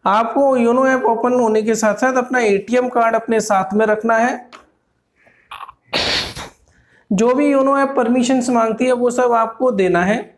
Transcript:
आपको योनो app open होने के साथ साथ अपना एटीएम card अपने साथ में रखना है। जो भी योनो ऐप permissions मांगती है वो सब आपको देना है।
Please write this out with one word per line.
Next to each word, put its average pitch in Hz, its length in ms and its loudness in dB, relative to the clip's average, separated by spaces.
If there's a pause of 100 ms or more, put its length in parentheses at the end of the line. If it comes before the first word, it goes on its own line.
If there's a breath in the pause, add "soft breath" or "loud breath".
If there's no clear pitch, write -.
आपको 233 520 2
योनो 247 300 2
app 262 180 0
open 233 280 0
होने 220 280 2
के 220 140 0
साथ 214 200 0
साथ 254 220 0
अपना 247 240 -2
एटीएम 226 480 0
card 226 260 0
अपने 226 260 0
साथ 196 320 -2
में 220 120 2
रखना 220 320 0
है। 247 320 -2 (2500 loud breath)
जो 226 220 2
भी 285 180 2
योनो 269 260 2
ऐप 269 200 -2
permissions 247 520 0
मांगती 226 360 0
है 254 80 2
वो 240 180 0
सब 247 220 0
आपको 226 400 0
देना 180 300 2
है। 202 160 0 (180)